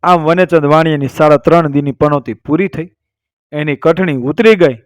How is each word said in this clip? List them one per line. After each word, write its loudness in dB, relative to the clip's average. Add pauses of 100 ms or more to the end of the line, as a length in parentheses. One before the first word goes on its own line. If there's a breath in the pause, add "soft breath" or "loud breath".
આમ 0
વનેચંદ 0
વાણિયાની 0
સાડા 2
ત્રણ 2
દીની -2
પનોતી -2
પૂરી -4
થઈ, -12 (640)
એની -4
કઠણી 0
ઉતરી 2
ગઈ 0